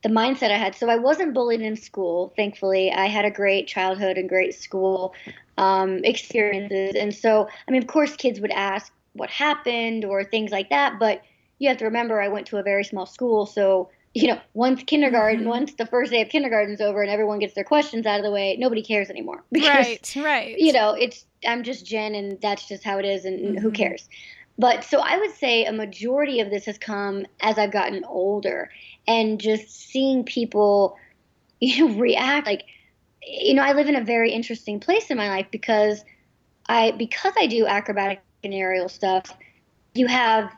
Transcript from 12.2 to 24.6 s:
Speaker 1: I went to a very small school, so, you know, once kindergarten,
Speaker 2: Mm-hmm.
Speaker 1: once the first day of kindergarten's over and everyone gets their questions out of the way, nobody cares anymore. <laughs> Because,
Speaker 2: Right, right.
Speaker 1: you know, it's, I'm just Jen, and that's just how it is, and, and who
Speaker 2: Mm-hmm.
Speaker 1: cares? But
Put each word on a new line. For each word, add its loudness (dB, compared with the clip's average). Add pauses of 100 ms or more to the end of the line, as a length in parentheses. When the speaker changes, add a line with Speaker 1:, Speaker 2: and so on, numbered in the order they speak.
Speaker 1:
I 0
went -4
to -6
a -4
very 0
small -8
school, 0
so, 2 (240)
you 4
know, 0 (140)
once 2
kindergarten, 2
Speaker 2:
Mm-hmm. -2
Speaker 1:
once -2
the -4
first 0
day 2
of -2
kindergarten's 0
over 0
and 0
everyone 0
gets -4
their -4
questions 0
out 0
of -4
the -2
way, 0
nobody 0
cares -2
anymore. -12
<laughs> -10
Because, 4
Speaker 2:
Right, 0
right. -2
Speaker 1:
you 6
know, 4
it's, -4 (220)
I'm -2
just -10
Jen, -6
and -8
that's -4
just -12
how -4
it -4
is, -4
and, -6
and -4
who 0
Speaker 2:
Mm-hmm. -6
Speaker 1:
cares? -4 (480)
But 2